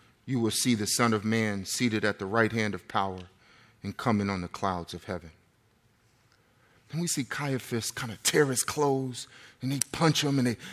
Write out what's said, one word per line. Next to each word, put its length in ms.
you 160
will 100
see 240
the 120
Son 260
of 100
Man 440
seated 360
at 160
the 60
right 260
hand 240
of 140
power 300
and 120
coming 360
on 100
the 80
clouds 460
of 100
heaven." 280
Then 140
we 60
see 160
Caiaphas 680
kind 200
of 120
tear 240
his 160
clothes, 640
and 100
they 100
punch 320
him, 140
and 80
they, 100